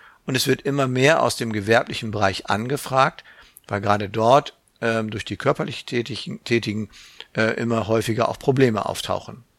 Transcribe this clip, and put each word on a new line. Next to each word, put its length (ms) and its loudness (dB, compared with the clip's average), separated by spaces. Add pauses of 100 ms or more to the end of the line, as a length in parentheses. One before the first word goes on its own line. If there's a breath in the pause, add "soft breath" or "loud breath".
(260 soft breath)
und 100 -2
es 120 0
wird 160 2
immer 240 0
mehr 340 4
aus 160 0
dem 160 -4
gewerblichen 580 2
Bereich 380 -2
angefragt, 760 0 (440 loud breath)
weil 120 -4
gerade 300 0
dort, 480 4 (240)
ähm, 280 -2
durch 140 -8
die 140 -8
körperlich 480 -4
Tätigen, 580 -6
Tätigen, 460 -2 (460 loud breath)
äh, 200 2
immer 320 -2
häufiger 400 0
auch 120 -8
Probleme 460 2
auftauchen. 580 -6 (160)